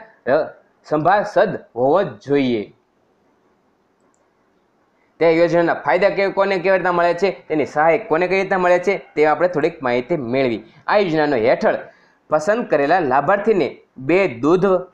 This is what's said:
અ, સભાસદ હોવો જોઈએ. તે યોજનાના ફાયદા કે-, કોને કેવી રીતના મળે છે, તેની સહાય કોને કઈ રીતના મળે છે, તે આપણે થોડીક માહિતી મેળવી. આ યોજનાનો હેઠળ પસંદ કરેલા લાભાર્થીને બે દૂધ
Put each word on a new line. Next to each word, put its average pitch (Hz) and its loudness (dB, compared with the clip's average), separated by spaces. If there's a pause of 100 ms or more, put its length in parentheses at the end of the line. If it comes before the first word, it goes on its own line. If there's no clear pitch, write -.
(260)
અ, 135 2 (380)
સભાસદ 180 0 (180)
હોવો 139 2
જોઈએ. 127 -4 (2500)
તે 165 2
યોજનાના 170 2
ફાયદા 180 0
કે-, 196 -2
કોને 196 -2
કેવી 190 2
રીતના 180 -2
મળે 175 2
છે, 185 0 (180)
તેની 156 -2
સહાય 156 2
કોને 165 -2
કઈ 190 0
રીતના 190 -2
મળે 180 2
છે, 180 -2 (160)
તે 151 2
આપણે 156 2
થોડીક 156 -2
માહિતી 127 -2
મેળવી. 123 -2 (220)
આ 196 0
યોજનાનો 156 0
હેઠળ 143 2 (520)
પસંદ 202 -2
કરેલા 156 2
લાભાર્થીને 160 0 (180)
બે 160 0
દૂધ 151 0 (280)